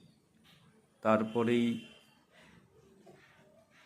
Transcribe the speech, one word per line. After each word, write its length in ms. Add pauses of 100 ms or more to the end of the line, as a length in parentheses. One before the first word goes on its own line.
(1040)
তারপরেই 840 (2000)